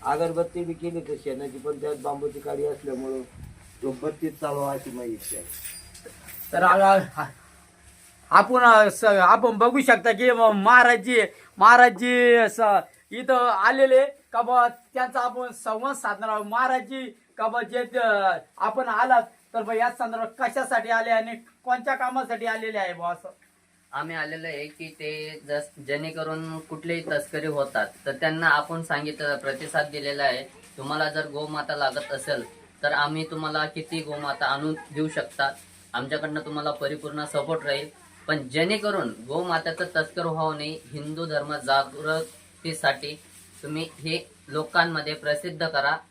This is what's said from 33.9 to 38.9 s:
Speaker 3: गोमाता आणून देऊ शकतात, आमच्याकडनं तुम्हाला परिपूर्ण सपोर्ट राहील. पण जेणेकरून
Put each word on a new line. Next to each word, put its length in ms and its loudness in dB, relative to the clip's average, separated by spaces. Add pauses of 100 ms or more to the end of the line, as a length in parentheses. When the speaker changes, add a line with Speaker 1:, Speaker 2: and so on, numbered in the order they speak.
Speaker 3:
गोमाता 440 -6
आणून 280 -2
देऊ 340 -6
शकतात, 460 -4 (400)
आमच्याकडनं 460 -6
तुम्हाला 320 -6
परिपूर्ण 540 -8
सपोर्ट 400 -4
राहील. 420 -6 (200)
पण 200 -4
जेणेकरून 640 -2 (180)